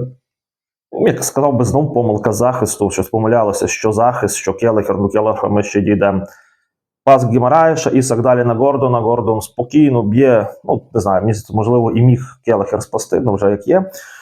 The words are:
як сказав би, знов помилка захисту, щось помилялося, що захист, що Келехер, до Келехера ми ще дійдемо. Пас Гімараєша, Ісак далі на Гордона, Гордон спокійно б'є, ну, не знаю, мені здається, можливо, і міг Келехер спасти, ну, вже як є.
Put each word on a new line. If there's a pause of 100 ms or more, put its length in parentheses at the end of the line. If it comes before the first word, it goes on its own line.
(920)
як
сказав
би,
знов
помилка
захисту,
щось
помилялося,
що
захист,
що
Келехер,
до
Келехера
ми
ще
дійдемо. (840)
Пас
Гімараєша,
Ісак
далі
на
Гордона,
Гордон
спокійно
б'є, (160)
ну,
не
знаю,
мені
здається,
можливо,
і
міг (240)
Келехер
спасти,
ну,
вже
як
є. (300)